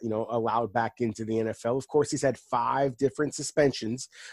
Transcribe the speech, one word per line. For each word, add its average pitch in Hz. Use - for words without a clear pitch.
you 113
know, 107
allowed 113
back 113
into 113
the 110
N 110
F -
L. 123
Of 127
course, 143
he's 143
had 131
five 127
different 135
suspensions, 131